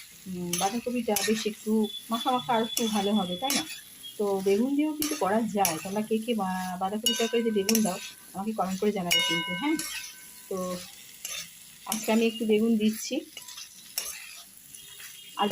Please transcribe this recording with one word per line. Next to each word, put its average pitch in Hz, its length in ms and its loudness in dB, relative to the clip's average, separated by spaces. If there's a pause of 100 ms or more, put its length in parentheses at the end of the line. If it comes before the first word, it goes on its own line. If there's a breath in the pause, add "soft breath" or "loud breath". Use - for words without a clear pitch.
(280)
উম, 180 320 -4
বাঁধাকপিটা 226 560 0 (120)
বেশ 220 180 2
একটু 214 420 2 (220)
মাখা 247 220 0
মাখা 247 220 2
আর 226 80 6
একটু 226 260 0
ভালো 202 260 2
হবে, 180 220 2
তাই 262 200 -2
না? 311 80 0 (540)
তো 196 280 2
বেগুন 226 300 4
দিয়েও 302 180 2
কিন্তু 302 220 -2
করা 202 260 4
যায়। 190 420 2
তোমরা 196 180 -2
কে 220 160 0
কে 226 160 -2
বা-, 185 460 0
বাঁধাকপি 214 340 -2
তরকারিতে 233 380 2
বেগুন 214 320 4
দাও, 185 160 0 (340)
আমাকে 196 180 -4
কমেন্ট 190 280 -2
করে 208 120 4
জানাবে 175 360 2
কিন্তু, 170 260 0
হ্যাঁ। 285 220 2 (720)
তো 185 260 -4 (1080)
আজকে 220 260 0
আমি 226 140 6
একটু 226 200 0
বেগুন 220 320 6
দিচ্ছি। 214 380 2 (2250)
আর 208 140 2